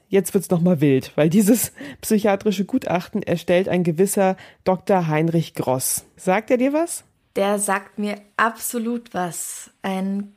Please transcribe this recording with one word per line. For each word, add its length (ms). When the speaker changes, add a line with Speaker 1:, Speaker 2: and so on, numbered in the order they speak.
Speaker 1:
jetzt 260
wird's 160
nochmal 300
wild, 360
weil 120
dieses 440
psychiatrische 640
Gutachten 600
erstellt 440
ein 140
gewisser 540
Doktor 460
Heinrich 460
Gross. 500
Sagt 360
er 60
dir 140
was? 300
Speaker 2:
Der 240
sagt 400
mir 160
absolut 760
was. 560
Ein 540